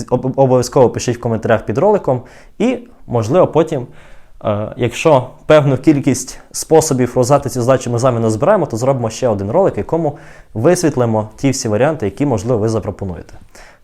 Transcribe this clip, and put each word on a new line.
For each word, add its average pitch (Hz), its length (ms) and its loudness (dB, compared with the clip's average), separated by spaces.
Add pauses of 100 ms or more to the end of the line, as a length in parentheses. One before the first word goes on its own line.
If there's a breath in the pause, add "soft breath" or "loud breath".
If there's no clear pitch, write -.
об-, 127 260 -2
обов'язково 127 540 4
пишіть 117 280 -4
в - 20 -14
коментарях 113 460 -2
під 110 120 -4
роликом. 165 440 0 (360 soft breath)
І, 240 200 -2 (300)
можливо, 123 400 2
потім, 156 400 0 (580 soft breath)
е, 104 320 -4
якщо 123 500 2 (180)
певну 143 320 4
кількість 139 600 0 (120)
способів 139 640 0
розв'язати 127 340 2
цю 123 120 -4
задачу 123 300 0
ми 117 80 0
з 113 40 -4
вами 120 160 2
назбираємо, 127 460 2
то 120 120 -6
зробимо 123 320 0
ще 127 180 -4
один 101 240 -2
ролик, 175 260 0
в - 20 -6
якому 165 380 -4 (360 loud breath)
висвітлимо 120 800 0
ті 139 140 -2
всі - 180 -4
варіанти, 117 380 0
які, 117 200 -4
можливо, 117 340 0
ви 110 100 0
запропонуєте. 98 640 -6 (500 soft breath)